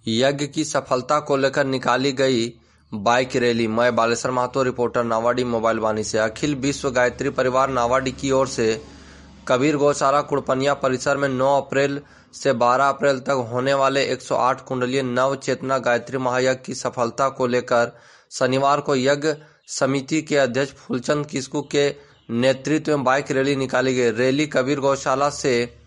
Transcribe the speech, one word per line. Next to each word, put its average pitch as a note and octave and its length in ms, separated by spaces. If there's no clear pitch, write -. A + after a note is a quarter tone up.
यज्ञ C#3 380
की D3+ 180
सफलता C3+ 560
को C#3+ 160
लेकर C3+ 300
निकाली C3 460
गई B2+ 400
बाइक A#2+ 420
रैली। A#2 320
मैं A#2 280
बालेश्वर A#2 340
महतो, B2+ 320
रिपोर्टर A#2+ 420
नावाडी A#2 400
मोबाइल A2+ 340
वाणी G#2+ 260
से। A2 140
अखिल A2+ 360
विश्व C#3 360
गायत्री B2 400
परिवार C3 400
नावाडी B2+ 420
की C3+ 180
ओर C3 180
से A2+ 340
कबीर C#3 280
गौशाला C#3+ 440
कुड़पनिया C#3 540
परिसर C3+ 420
में C#3 120
नौ C3+ 320
अप्रैल C#3 400
से - 180
बारह B2 360
अप्रैल C3+ 320
तक B2+ 320
होने C3 220
वाले C3+ 300
एक B2+ 180
सौ - 120
आठ B2 300
कुंडलीय B2+ 380
नव B2+ 340
चेतना C3+ 420
गायत्री A#2+ 400
महायज्ञ C3 480
की C#3 80
सफलता B2+ 540
को C3 180
लेकर A#2+ 500
शनिवार C3+ 500
को C#3+ 160
यज्ञ C#3+ 380
समिति C#3 560
के D3+ 140
अध्यक्ष C3+ 360
फूलचंद C#3+ 540
किस्कू C#3+ 360
के C#3+ 320
नेतृत्व C3+ 600
में C#3 140
बाइक C3+ 260
रैली C3+ 260
निकाली C3 380
गई। B2 160
रैली C3 360
कबीर C#3+ 340
गौशाला C#3 500
से A#2+ 460